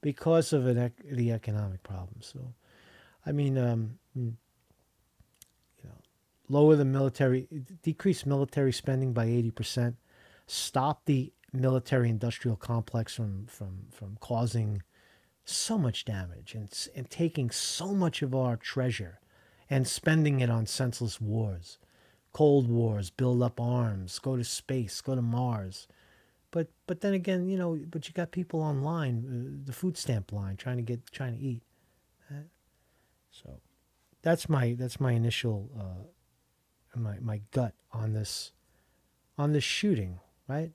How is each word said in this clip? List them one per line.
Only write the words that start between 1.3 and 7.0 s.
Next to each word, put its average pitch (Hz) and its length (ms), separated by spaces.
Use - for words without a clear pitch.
economic 104 520
problem. 95 380
So, 127 340
I 156 80
mean, 139 260
um, 117 420
mm, 120 160
you 135 120
know, 110 120
lower 147 280
the 147 100
military, 135 640